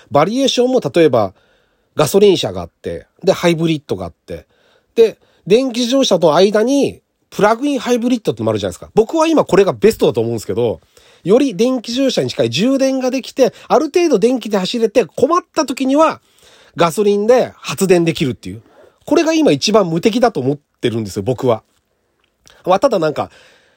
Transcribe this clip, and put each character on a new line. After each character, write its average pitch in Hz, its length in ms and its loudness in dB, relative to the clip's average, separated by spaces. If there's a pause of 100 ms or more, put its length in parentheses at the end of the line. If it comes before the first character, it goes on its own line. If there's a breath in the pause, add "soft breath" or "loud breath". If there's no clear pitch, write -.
バ 143 140 2
リ 220 160 -2
エ 277 60 0
ー - 20 0
シ - 140 0
ョ 240 40 2
ン 254 60 -2
も 254 80 2
例 165 240 0
え 151 60 6
ば 110 240 0 (640)
ガ 147 120 0
ソ 196 120 0
リ 208 120 6
ン 165 60 2
車 104 160 -6
が 90 80 -8
あ 85 60 -10
っ - 20 -20
て、 - 380 -12 (180)
で、 180 80 2
ハ 175 160 0
イ 170 60 0
ブ 165 120 -2
リ 160 120 -2
ッ - 60 -12
ド 104 120 -6
が 90 80 -10
あ 85 40 -12
っ - 40 -16
て、 - 340 -16 (480)
で、 226 220 2 (280)
電 240 280 2
気 240 80 -4
自 233 100 -2
動 269 140 2
車 196 120 2
と 160 160 2
間 202 300 4
に 254 380 0 (280)
プ - 120 -6
ラ 214 160 2
グ 277 100 -6
イ 285 60 -4
ン 254 80 -4
ハ 240 100 -6
イ 247 60 0
ブ 233 120 -4
リ 254 100 0
ッ - 40 -12
ド - 80 -2
っ 113 40 -12
て 117 60 -12
の 110 40 -4
も 110 60 0
あ - 20 -2
る 107 60 -4
じ 101 60 -6
ゃ 95 40 -4
な - 0 -
い - 20 -6
で - 40 -16
す - 40 -20
か。 76 160 -20
僕 226 220 0
は 320 100 2
今 294 160 2
こ - 140 0
れ 196 80 4
が 170 80 0
ベ 185 180 2
ス - 60 -12
ト 233 80 0
だ 143 80 0
と 117 80 -2
思 117 80 -4
う - 20 -4
ん 120 40 -4
で 110 40 -6
す - 80 -12
け 101 60 -8
ど、 107 260 -2 (460 soft breath)
よ 190 140 4
り 262 180 -2
電 247 240 0
気 - 80 -14
自 240 120 -6
動 262 80 0
車 160 140 -2
に 127 60 -4
近 123 160 -2
い 113 40 -2
充 220 280 0
電 269 220 -2
が 254 120 -4
で 254 100 -6
き - 120 -18
て、 233 200 2 (140)
あ 202 100 2
る 302 100 0
程 349 200 0
度 247 120 2
電 240 200 2
気 214 100 -10
で 202 80 -2
走 190 220 -4
れ 220 100 0
て、 233 140 2
困 277 340 0
っ 403 60 0
た - 220 -4
時 262 200 -6
に 269 120 0
は 311 240 0 (540 soft breath)
ガ 170 160 0
ソ 208 120 -4
リ 202 140 2
ン 208 100 -2
で 220 300 2
発 - 300 -6
電 170 180 4
で 160 80 0
き - 100 -6
る 127 80 -2
っ 110 40 -10
て - 140 -16
い 90 40 -12
う。 113 100 -18 (420 soft breath)
こ 294 100 0
れ 339 80 -2
が 320 100 0
今 311 180 2
一 202 220 -2
番 202 160 2
無 165 100 -4
敵 226 220 0
だ 233 100 2
と 156 80 -8
思 131 140 -2
っ 147 40 -6
て - 320 -8
る 113 120 -4
ん - 20 -8
で 98 80 -10
す - 60 -10
よ、 101 60 -6
僕 123 240 -4
は。 113 160 -2 (1000 soft breath)
ま 180 100 2
あ、 196 40 -2
た 285 80 2
だ 226 100 0
な 156 120 0
ん 143 40 -4
か、 123 160 -6 (480 soft breath)